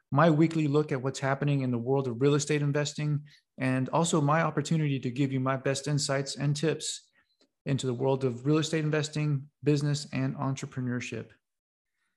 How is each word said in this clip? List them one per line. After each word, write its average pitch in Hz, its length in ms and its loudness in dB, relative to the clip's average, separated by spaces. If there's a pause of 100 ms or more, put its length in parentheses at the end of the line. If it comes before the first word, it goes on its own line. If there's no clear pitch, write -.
(120)
my 156 200 6
weekly 160 360 4
look 151 240 2
at 135 80 -2
what's 135 200 -6
happening 139 420 0
in 127 80 -2
the 120 80 0
world 131 300 0
of 117 120 -6
real 143 140 4
estate 147 300 0
investing, 147 560 -2 (400)
and 131 300 0
also 165 320 2
my 147 200 2
opportunity 151 580 0
to 127 120 -4
give 131 200 0
you 131 80 0
my 131 160 0
best 135 320 -2
insights 143 480 -2
and 147 200 0
tips - 540 -4 (580)
into 135 180 -2
the 127 80 0
world 135 300 0
of 120 200 -2
real 151 140 4
estate 156 260 0
investing, 151 600 0 (200)
business, 147 500 2
and 131 240 -2
entrepreneurship. 127 920 -4 (880)